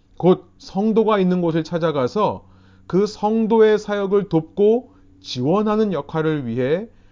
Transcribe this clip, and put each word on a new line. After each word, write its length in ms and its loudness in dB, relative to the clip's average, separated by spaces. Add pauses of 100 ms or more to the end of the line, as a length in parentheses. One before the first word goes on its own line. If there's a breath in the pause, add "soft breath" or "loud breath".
(160)
곧 300 2 (100)
성도가 600 0
있는 240 0
곳을 200 0
찾아가서 840 -4 (400 soft breath)
그 200 0
성도의 720 2
사역을 520 -2
돕고 600 0 (280 soft breath)
지원하는 720 0
역할을 540 -4
위해 420 -2 (240 soft breath)